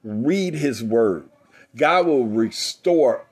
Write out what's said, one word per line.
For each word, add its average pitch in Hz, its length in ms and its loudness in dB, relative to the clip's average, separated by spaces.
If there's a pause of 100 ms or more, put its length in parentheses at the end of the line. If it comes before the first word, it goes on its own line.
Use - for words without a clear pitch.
Read 156 500 -2
his 135 300 -4
word. 107 440 0 (460)
God 170 320 2
will 139 200 2
restore 113 1040 0